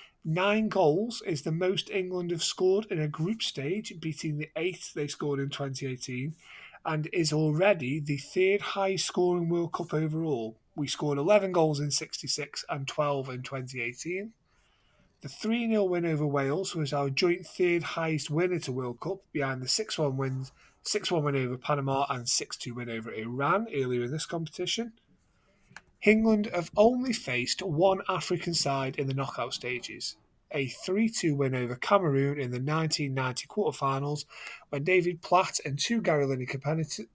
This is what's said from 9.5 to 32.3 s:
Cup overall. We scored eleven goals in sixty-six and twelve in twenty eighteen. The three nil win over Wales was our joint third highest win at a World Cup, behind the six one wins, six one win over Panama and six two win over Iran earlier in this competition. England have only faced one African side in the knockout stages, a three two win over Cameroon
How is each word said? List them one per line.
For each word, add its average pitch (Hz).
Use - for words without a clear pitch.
Cup -
overall. 151
We 147
scored 143
eleven 190
goals 156
in 147
sixty-six -
and 139
twelve 143
in 127
twenty 127
eighteen. 175
The 143
three 226
nil 214
win 175
over 151
Wales 143
was 147
our 143
joint 175
third 175
highest 160
win 175
at 165
a 139
World 123
Cup, 185
behind 135
the 131
six -
one 139
wins, 131
six -
one 165
win 143
over 123
Panama 139
and 123
six -
two 120
win 123
over 113
Iran 139
earlier 127
in 120
this 156
competition. 175
England 220
have 170
only 247
faced 127
one 190
African 175
side 135
in 143
the 135
knockout 131
stages, -
a 139
three 202
two 170
win 135
over 127
Cameroon 143